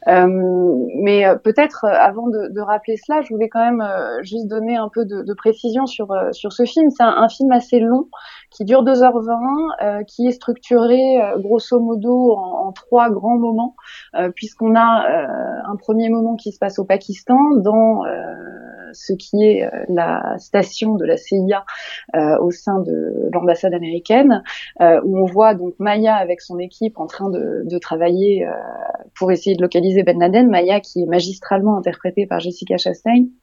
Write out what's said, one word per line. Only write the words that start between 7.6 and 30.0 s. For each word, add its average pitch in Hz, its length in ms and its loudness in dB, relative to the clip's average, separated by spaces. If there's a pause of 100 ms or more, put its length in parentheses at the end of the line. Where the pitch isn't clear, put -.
long, 247 260 0 (440)
qui - 140 -10
dure 240 200 4
deux 247 180 4
heures 240 180 4
vingt, 247 460 -4 (160)
euh, 208 220 -4
qui 240 240 -4
est 247 40 0
structuré, 247 880 2
euh, 202 180 -2
grosso 220 420 0
modo 233 560 0
en, 185 320 -6
en 190 40 -10
trois 240 380 2
grands 214 280 -2
moments, 233 360 -4 (400)
euh, 180 160 -2
puisqu'on 220 460 -2
a, 226 140 4 (180)
euh, - 640 -4
un 208 40 -8
premier 226 340 -4
moment 226 260 -2
qui 220 160 -10
se - 60 -18
passe 196 200 -4
au 196 60 -4
Pakistan, 202 560 0 (160)
dans, 214 480 2
euh, - 60 -6 (800)
ce - 220 -6
qui 208 300 -2
est, 208 200 4
euh, - 240 -8
la 170 500 -2
station 202 560 -2
de 180 100 -2
la 165 120 2
C - 200 -4
I 190 160 0
A, 196 120 -4 (500)
euh, 151 240 2
au 175 140 0
sein 190 280 -4
de 160 520 -4
l'ambassade 175 420 0
américaine, 175 680 2 (380)
euh, 170 240 6
où 190 140 0
on 190 80 2
voit 214 280 4
donc 175 240 -8
Maya 214 360 2
avec 180 260 -2
son 180 200 -12
équipe 202 400 -8
en 160 60 -6
train 190 240 -8
de, - 340 -6
de 175 140 -6
travailler, 175 680 0
euh, 170 60 -8 (640)
pour 185 160 0
essayer 180 240 0
de 175 60 0
localiser 185 420 2